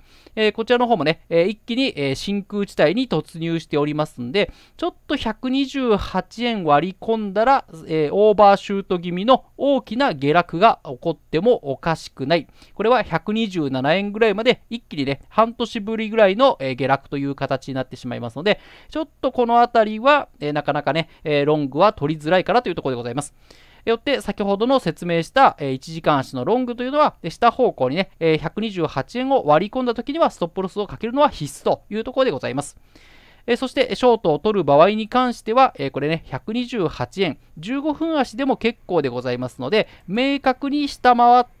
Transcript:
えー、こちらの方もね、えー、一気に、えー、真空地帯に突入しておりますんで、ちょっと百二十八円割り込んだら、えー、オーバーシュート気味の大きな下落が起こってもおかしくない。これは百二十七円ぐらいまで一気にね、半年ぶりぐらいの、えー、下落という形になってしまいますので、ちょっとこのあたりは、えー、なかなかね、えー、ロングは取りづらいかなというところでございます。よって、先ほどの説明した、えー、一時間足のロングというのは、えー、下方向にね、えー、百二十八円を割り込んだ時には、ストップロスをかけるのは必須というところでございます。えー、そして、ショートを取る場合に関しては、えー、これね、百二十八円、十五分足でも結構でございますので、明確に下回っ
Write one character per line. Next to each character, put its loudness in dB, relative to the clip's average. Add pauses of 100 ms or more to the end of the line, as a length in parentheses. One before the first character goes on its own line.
(360)
え 0
ー、 0
こ -6
ち 0
ら 4
の 0
方 2
も -2
ね、 0
え 4
ー、 0
一 -4
気 -10
に、 0
え -2
ー、 -4
真 -4
空 -6
地 -2
帯 4
に -2
突 -6
入 -2
し -12
て -2
お 2
り -2
ま -2
す -12
ん -8
で、 0 (240)
ち -10
ょ -2
っ -8 (120)
と -2
百 -6
二 0
十 0
八 -6
円 -4
割 4
り -12
込 -4
ん -10
だ 0
ら、 2 (220)
え 0
ー、 -4
オ 6
ー -8
バ 8
ー -8
シ -8
ュ -2
ー -8
ト -2
気 -6
味 -4
の 4 (100)
大 0
き -10
な 0
下 0
落 0
が 4
起 -12
こ -4
っ -6
て -4
も 4 (180)
お -8
か -2
し -12
く -10
な 2
い。 -2 (260)
こ -6
れ 2
は 4
百 -4
二 -2
十 -4
七 0
円 -4
ぐ -6
ら 4
い 2
ま -4
で 0
一 -8
気 -20
に -4
ね、 -4
半 2
年 -6
ぶ -6
り -4
ぐ -8
ら 6
い 0
の、 2
え -2
ー、 -6
下 -2
落 -2
と -6
い -4
う -4
形 -4
に -8
な -4
っ -20
て -16
し -14
ま -8
い -10
ま -8
す -16
の -8
で、 0 (280)
ち -8
ょ -2
っ -8 (120)
と -2
こ 0
の 4
あ 6
た 4
り -4
は、 2 (100)
え -4
ー、 -2
な -2
か -2
な -2
か 0
ね、 -4 (160)
え 2
ー、 -2
ロ 4
ン -2
グ -8
は 4
取 -4
り -14
づ -6
ら 4
い -2
か 0
な 2
と -4
い -2
う -8
と -8
こ -4
ろ -2
で -4
ご -8
ざ -8
い -8
ま -2
す。 -12 (500)
よ 0
っ -4
て、 -2
先 -6
ほ 0
ど -2
の 2
説 -6
明 0
し -18
た、 4
え -4
ー、 -4
一 -10
時 -10
間 2
足 -8
の -6
ロ 0
ン -4
グ -6
と -6
い -4
う -8
の 0
は、 2
え -8
ー、 -8
下 2
方 2
向 -2
に -4
ね、 -4
え 4
ー、 4
百 -6
二 -4
十 -2
八 -6
円 -2
を 2
割 4
り -18
込 -4
ん -4
だ 0
時 -8
に -4
は、 4
ス -14
ト -2
ッ -2
プ -6
ロ -4
ス -10
を -6
か -12
け -6
る -8
の 2
は 4
必 -10
須 -10
と 0
い -8
う -4
と -10
こ 0
ろ 2
で 0
ご -4
ざ -8
い -6
ま -4
す。 -12 (720)
え 2
ー、 2
そ -4
し -14
て、 -2
シ 0
ョ 6
ー 2
ト 0
を -2
取 -2
る 2
場 6
合 6
に -4
関 0
し -18
て -6
は、 4
え -4
ー、 -8
こ -8
れ -2
ね、 -4
百 -10
二 -4
十 -2
八 -6
円、 -4 (180)
十 -6
五 -2
分 -2
足 -4
で -4
も 0
結 -4
構 0
で -2
ご -6
ざ -4
い -4
ま -6
す -16
の -6
で、 2 (200)
明 -2
確 -2
に -2
下 2
回 6
っ -2 (160)